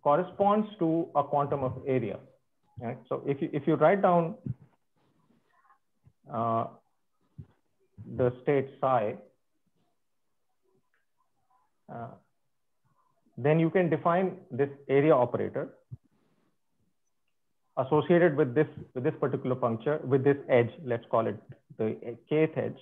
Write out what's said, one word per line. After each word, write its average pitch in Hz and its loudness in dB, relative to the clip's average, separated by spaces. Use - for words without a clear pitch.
corresponds 202 0
to 165 0
a 143 2
quantum 143 -2
of - -6
area, 113 -2
right? 120 -8
So - -6
if 139 -4
you, 160 -4
if 147 -4
you 160 2
write 170 4
down, 175 2
uh, 117 -2
the 123 0
state 139 0
psi, 123 0
uh, 117 -12
then 147 4
you 160 2
can 180 2
define 175 0
this 139 0
area 139 4
operator 120 -2
associated 156 4
with 135 0
this, 151 2
with 127 -6
this 156 0
particular 127 -2
puncture, 123 -2
with 131 2
this 139 4
edge, 120 4
let's 117 -4
call 113 2
it 107 -4
the 113 -6
kth 156 2
edge. 113 -6